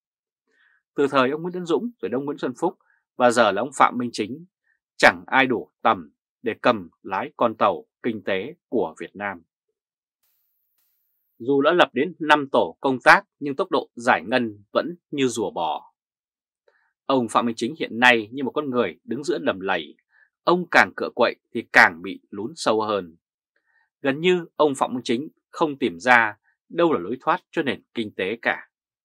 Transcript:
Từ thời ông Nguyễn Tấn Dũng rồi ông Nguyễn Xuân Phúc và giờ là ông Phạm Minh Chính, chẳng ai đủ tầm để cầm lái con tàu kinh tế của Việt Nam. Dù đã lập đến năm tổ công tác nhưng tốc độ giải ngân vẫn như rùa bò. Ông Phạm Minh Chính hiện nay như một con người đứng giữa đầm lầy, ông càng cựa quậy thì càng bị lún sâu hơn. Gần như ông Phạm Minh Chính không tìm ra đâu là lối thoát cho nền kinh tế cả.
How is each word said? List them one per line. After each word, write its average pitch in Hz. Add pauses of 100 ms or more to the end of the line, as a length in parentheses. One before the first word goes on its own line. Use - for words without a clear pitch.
(960)
Từ 143
thời 131
ông 156
Nguyễn 175
Tấn 175
Dũng 165 (100)
rồi 101
ông 139
Nguyễn 139
Xuân 127
Phúc 170 (400)
và 123
giờ 113
là 98
ông 139
Phạm 123
Minh 123
Chính, 123 (520)
chẳng 92
ai 131
đủ 117 (100)
tầm 101 (280)
để 107
cầm 107 (140)
lái 98
con 113
tàu 98 (180)
kinh 113
tế 107 (140)
của 87
Việt 85
Nam. 95 (2000)
Dù 139
đã 147
lập 170
đến 160
năm 151
tổ 95
công 131
tác 170 (140)
nhưng 139
tốc -
độ -
giải 117
ngân 110 (100)
vẫn - (160)
như 135
rùa 107
bò. 78 (1120)
Ông 131
Phạm 117
Minh 117
Chính 120
hiện 110
nay 117
như 135
một 117
con 151
người 113
đứng 117
giữa 156
đầm 117
lầy, 92 (480)
ông 175
càng 107
cựa 98
quậy 113 (180)
thì 113 (100)
càng 98
bị 95
lún 104
sâu 110
hơn. 95 (840)
Gần 139
như 180 (100)
ông 147
Phạm -
Minh 127
Chính 131 (220)
không 147
tìm 95
ra 117 (320)
đâu 165
là 98
lối 104
thoát 170 (100)
cho 165
nền 113 (100)
kinh 110
tế 101
cả. - (360)